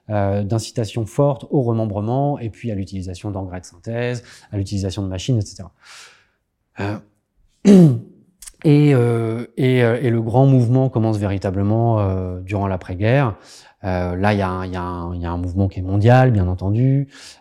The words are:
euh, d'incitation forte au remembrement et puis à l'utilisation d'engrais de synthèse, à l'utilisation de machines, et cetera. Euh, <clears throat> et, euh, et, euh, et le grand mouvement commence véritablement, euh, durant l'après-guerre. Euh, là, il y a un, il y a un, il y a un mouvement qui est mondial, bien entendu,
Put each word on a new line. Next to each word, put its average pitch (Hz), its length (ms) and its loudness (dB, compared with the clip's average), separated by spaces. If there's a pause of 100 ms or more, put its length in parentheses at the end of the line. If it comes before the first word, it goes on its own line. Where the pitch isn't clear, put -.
(100)
euh, 101 340 0
d'incitation 110 600 -4
forte 143 440 -2
au 143 120 0
remembrement 117 760 -2
et 120 120 -8
puis 117 200 -10
à 104 40 -6
l'utilisation 95 560 -10
d'engrais 95 300 -10
de - 40 -18
synthèse, 117 580 -8 (300)
à 104 60 -6
l'utilisation 98 440 -4
de 95 60 -6
machines, 92 300 -2
et 101 40 0
cetera. - 300 -14 (1080)
Euh, 101 180 -4 (680)
<clears throat> 180 320 8 (680)
et, 147 300 6
euh, 117 520 0 (100)
et, 127 260 2
euh, 117 200 2
et 123 80 0
le 113 100 0
grand 113 260 2
mouvement 131 440 4
commence 110 280 0
véritablement, 104 840 0
euh, 92 400 -4
durant 98 260 -6
l'après-guerre. 101 680 -2 (480)
Euh, 90 320 -4
là, 104 160 2
il 101 80 0
y - 20 0
a 95 60 -2
un, 92 180 -6
il 90 60 -10
y 92 40 -8
a 90 60 -8
un, 87 320 -8
il 87 60 -8
y 87 40 -6
a 85 60 -4
un 87 60 -4
mouvement 90 320 -2
qui - 100 -12
est 92 40 -4
mondial, 113 500 6
bien 92 160 2
entendu, 120 580 0 (340)